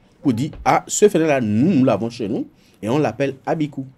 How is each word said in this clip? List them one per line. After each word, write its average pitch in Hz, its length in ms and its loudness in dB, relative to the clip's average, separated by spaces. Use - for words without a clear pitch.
pour 131 120 0
dire, « 123 180 -2
Ah, 156 220 2
ce - 220 2
fenêtre-là, 156 320 2
nous, 117 320 2
nous 131 120 4
l'avons 107 240 0
chez 110 200 -8
nous 208 180 -4
et 101 80 -6
on 131 80 0
l'appelle 139 380 -2
abikou. » 139 400 -4